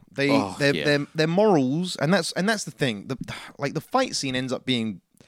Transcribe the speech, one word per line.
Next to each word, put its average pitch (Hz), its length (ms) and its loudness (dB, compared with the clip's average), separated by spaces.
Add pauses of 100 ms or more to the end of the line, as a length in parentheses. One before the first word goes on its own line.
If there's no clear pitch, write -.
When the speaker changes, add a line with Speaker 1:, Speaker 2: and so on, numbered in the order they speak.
(120)
Speaker 1:
They, 139 200 0
Speaker 2:
Oh, 101 260 2
Speaker 1:
their, 143 160 2
Speaker 2:
yeah. 147 120 -2
Speaker 1:
their, 143 280 2
their 156 140 2
morals, 175 680 2
and 156 160 2
that's, 175 200 0
and 180 140 0
that's 214 160 -2
the 160 80 -10
thing. 110 360 -2
The, 131 100 -6 (400)
like, 143 160 -4
the 151 80 -4
fight - 340 -2
scene 131 200 -4
ends 127 180 -2
up - 120 -8
being 113 360 -2 (260)